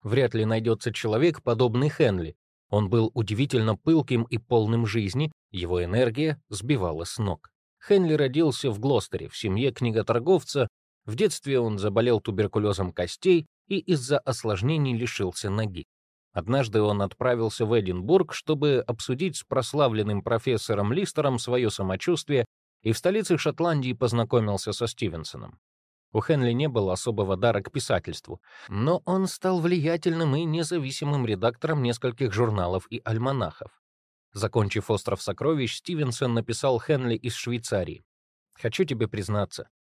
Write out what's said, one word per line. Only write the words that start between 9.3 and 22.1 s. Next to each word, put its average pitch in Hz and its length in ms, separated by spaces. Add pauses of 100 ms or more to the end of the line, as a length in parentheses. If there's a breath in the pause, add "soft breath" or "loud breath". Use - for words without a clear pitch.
семье 110 360
книготорговца. 120 960 (380)
В 110 100
детстве 139 440
он 110 200
заболел 107 420
туберкулёзом 101 720
костей 160 540 (200)
и 196 120
из-за 143 400
осложнений 123 760
лишился 107 540
ноги. 98 360 (460)
Однажды 107 500
он 104 200
отправился 113 640
в 113 120
Эдинбург, 107 560
чтобы 139 520
обсудить 131 520
с - 60
прославленным 110 760
профессором 110 720
Листером 143 460
своё 123 300
самочувствие, 113 760 (380)